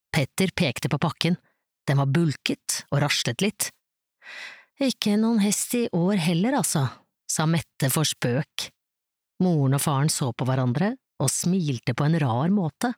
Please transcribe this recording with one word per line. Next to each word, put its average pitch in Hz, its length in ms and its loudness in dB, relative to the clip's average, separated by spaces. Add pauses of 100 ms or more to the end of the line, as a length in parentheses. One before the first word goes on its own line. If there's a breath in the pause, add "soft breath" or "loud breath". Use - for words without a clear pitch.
(140)
Petter 180 400 0
pekte - 380 0
på 147 100 0
pakken. 170 380 0 (480)
Den 139 100 2
var 139 160 2
bulket - 760 -2
og 139 100 2
raslet - 400 -2
litt. - 300 -4 (1080 loud breath)
"Ikke 220 360 0
noen 226 240 2
hest 202 380 0
i 233 160 -2
år 180 260 0
heller, 180 400 0
altså", 151 240 0 (440)
sa 156 200 0
Mette 160 400 -2
for 151 180 0
spøk. - 600 -4 (720)
Moren 143 360 2
og 139 40 -4
faren 147 300 0
så 135 240 -2
på 135 100 -4
hverandre 131 480 0 (280)
og 131 100 2
smilte 147 680 -2
på 147 80 2
en 160 160 2
rar 131 320 0
måte. 208 440 -2